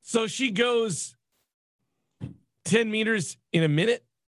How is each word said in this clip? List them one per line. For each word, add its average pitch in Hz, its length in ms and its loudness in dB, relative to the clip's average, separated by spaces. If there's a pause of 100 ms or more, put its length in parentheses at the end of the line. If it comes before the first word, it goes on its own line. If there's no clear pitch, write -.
So 226 260 -2
she 247 240 -2
goes 226 640 0 (1500)
ten 220 260 2
meters 214 460 -2 (160)
in 165 120 4
a 160 40 4
minute? 185 340 2 (320)